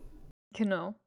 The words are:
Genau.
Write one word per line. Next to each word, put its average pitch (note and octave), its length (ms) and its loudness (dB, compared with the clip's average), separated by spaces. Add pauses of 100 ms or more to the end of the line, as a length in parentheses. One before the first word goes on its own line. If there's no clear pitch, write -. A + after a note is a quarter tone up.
(560)
Genau. G3 400 2 (120)